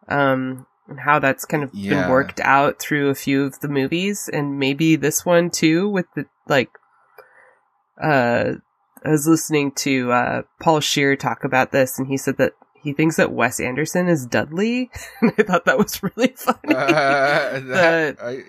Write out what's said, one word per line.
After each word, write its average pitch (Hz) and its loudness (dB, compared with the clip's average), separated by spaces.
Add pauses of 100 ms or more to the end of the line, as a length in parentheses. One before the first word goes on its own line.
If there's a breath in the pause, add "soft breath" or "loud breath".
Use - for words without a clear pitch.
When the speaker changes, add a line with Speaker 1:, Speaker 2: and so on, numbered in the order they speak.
Speaker 1:
um, 131 0 (220)
and 143 -16
how 147 2
that's - -2
kind 151 -4
of 131 -8
Speaker 2:
Yeah. 98 -2
Speaker 1:
been 90 0
worked 135 0
out 139 2
through 143 -2
a 139 0
few 139 0
of 135 -6
the 147 -8
movies, 165 -2
and 143 -4
maybe 143 2
this 143 -2
one 175 4
too, 170 2
with 196 -2
the, 147 -6 (220)
like, 135 2 (1300 soft breath)
uh, 120 2 (520)
I - -2
was 151 2
listening 156 2
to, 127 0
uh, 123 0 (180)
Paul 160 2
Scheer 139 0
talk 123 -6
about 127 0
this, 131 0
and 135 -4
he 135 -4
said 135 -4
that - 0 (280)
he 143 -6
thinks 160 0
that - 0
Wes 123 -2
Anderson 156 -2
is 151 2
Dudley, 214 -2 (140)
<laughs> - -10
and 202 2
I 214 2
thought 180 0
that 160 2
was - -2
really 233 -2
funny. - -2
Speaker 2:
Uh, 139 0
that, 156 0
Speaker 1:
The - -14
Speaker 2:
I, 123 -10